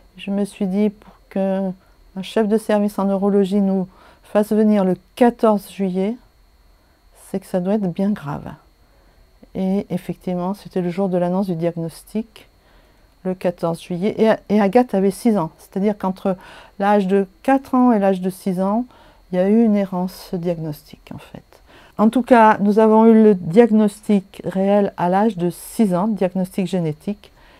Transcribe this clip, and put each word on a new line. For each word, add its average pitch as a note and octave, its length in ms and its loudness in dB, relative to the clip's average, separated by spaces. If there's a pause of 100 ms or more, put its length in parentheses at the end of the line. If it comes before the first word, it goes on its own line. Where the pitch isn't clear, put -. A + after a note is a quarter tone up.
(160)
Je F#3 140 -12
me G3 160 -2
suis G3+ 200 -6
dit, G#3 220 0
pour - 240 -10 (160)
que F#3+ 420 -4 (460)
un F#3+ 60 -8
chef G#3+ 260 -2
de G#3+ 80 2
service G#3 420 -2
en G3 60 -2
neurologie G3 560 0
nous F#3+ 260 0 (360)
fasse G#3 300 -2
venir G#3+ 340 2
le F3+ 100 0 (200)
quatorze A#3 540 2
juillet, F#3+ 460 -4 (1080)
c'est G3 120 -8
que F#3+ 80 -12
ça F#3 140 -4
doit F#3+ 140 -2
être G3 180 -2
bien G3 180 -2
grave. - 440 -8 (1000)
Et F#3+ 360 -4
effectivement, F3+ 640 -6
c'était - 260 -8
le F3 80 -4
jour F#3 220 -4
de F3+ 80 0
l'annonce F3+ 260 -2
du F#3 120 -4
diagnostic, E3 920 -8 (760)
le F#3 100 -4
quatorze F3 480 -4
juillet, F3+ 340 -4
et, A3 380 0
et G#3 80 2
Agathe A#3+ 320 2
avait G3 160 0
six G#3+ 260 0
ans. E3 220 -4
C'est-à-dire G3+ 400 -4
qu'entre F#3+ 400 -4 (400)
l'âge G3+ 280 2
de G3 200 0 (160)
quatre C4+ 320 0
ans B3 180 4
et G#3+ 60 2
l'âge G3 240 0
de F#3 80 -4
six F#3 320 -6
ans, G#3+ 240 -2 (440)
il F3+ 60 -4
y - 20 2
a F#3 100 2
eu A3+ 160 4
une G#3+ 120 2
errance F#3 580 -6
diagnostique, E3 800 -8
en - 40 -16
fait. - 240 -20 (540)
En G#3+ 140 4
tout B3+ 100 0
cas, A3+ 400 6
nous G3+ 180 2
avons A3 280 6
eu A3 160 8
le G#3+ 120 6
diagnostic G#3 1120 0
réel G3 540 0
à F3 100 0
l'âge G3 300 0
de F3 100 -2
six F3+ 460 -2
ans, F3 120 -2
diagnostic F#3+ 600 -4
génétique. E3+ 680 -6 (280)